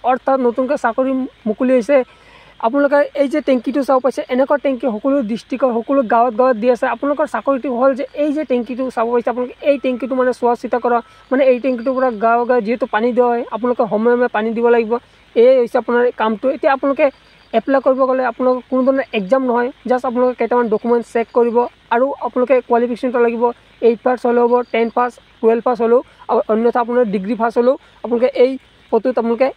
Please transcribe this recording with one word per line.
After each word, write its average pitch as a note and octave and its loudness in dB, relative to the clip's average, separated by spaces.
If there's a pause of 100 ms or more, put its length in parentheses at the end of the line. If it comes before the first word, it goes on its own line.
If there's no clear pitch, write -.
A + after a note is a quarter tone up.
(100)
অৰ্থাৎ C4 0
নতুনকৈ C4 -2
চাকৰি C4 -2 (360)
মুকলি B3 0
হৈছে। B3+ 2 (680)
আপোনালোকে C#4+ 2 (240)
এই C#4+ 0
যে D4+ 0
টেংকিটো C4 0
চাব C4 2
পাইছে, C#4 -2 (120)
এনেকুৱা C#4 2
টেংকি C4+ -2
সকলো C4+ -2 (140)
ডিষ্ট্ৰিক্টৰ, B3 -4
সকলো C#4 0 (120)
গাঁৱত A#3+ 2
গাঁৱত B3+ 2
দি B3 2
আছে। C4 -4
আপোনালোকৰ C#4+ -2
চাকৰিটো C4 -2 (120)
হ'ল C4+ 4
যে C#4 -6 (180)
এই D4+ 0
যে D#4 -4
টেংকিটো B3 -4 (120)
চাব A3+ -2
পাইছে, A#3+ 0
আপোনালোকে B3 -6 (140)
এই C#4+ 4
টেংকিটো B3+ -4
মানে B3+ 0
চোৱা A#3+ 2
চিতা B3 -2
কৰা, A#3+ 0 (320)
মানে C4+ 2
এই B3 2
টেংকিটোৰ B3+ -2
পৰা B3+ 2 (160)
গাঁৱে A#3 2
গাঁৱে B3 2
যিহেতু A#3+ -2
পানী A3 0
দিয়া B3 4
হয়, A#3+ -2 (120)
আপোনালোকে A#3+ -2
সময়ে A3+ 2
সময়ে A#3+ 0
পানী G#3+ -2
দিব A#3 0
লাগিব। A#3 0 (440)
এয়ে A#3+ 6
হৈছে A#3 -2
আপোনাৰ A#3+ 0 (180)
কামটো। A3 -2 (100)
এতিয়া D4 0
আপোনালোকে C#4 0 (460)
apply C4+ 2
কৰিব C4 2
গ'লে C4 0
আপোনালোকৰ B3+ -2
কোনো B3+ 0
ধৰণৰ C4+ 0 (140)
exam A3+ 0
নহয়, A#3+ 0 (220)
just B3 0
আপোনালোকে B3 0
কেইটামান A#3+ 0
ডকুমেণ্ট A#3 0
check A#3 -2 (100)
কৰিব A#3 2 (380)
আৰু B3 2 (200)
আপোনালোকে B3 0 (120)
qualification A#3+ 0
এটা A#3+ 0
লাগিব, A#3 -2 (420)
এইট A#3 4
পাছ B3+ 0 (100)
হ'লেও A#3+ 2
হ'ব, B3 2 (180)
টেন A3+ 0
পাছ, B3 0 (300)
টুৱেলভ A3+ 2
পাছ B3 0
হ'লেও, A#3 4 (300)
আৰু A3+ 2 (120)
অন্যথা A#3 2
আপোনাৰ A#3+ 0 (100)
degree G#3 -4
পাছ A#3 -2
হ'লেও B3 2 (300)
আপোনালোকে A#3 0 (160)
এই C4+ 0 (380)
পদটোত A#3 0
আপোনালোকে A#3 0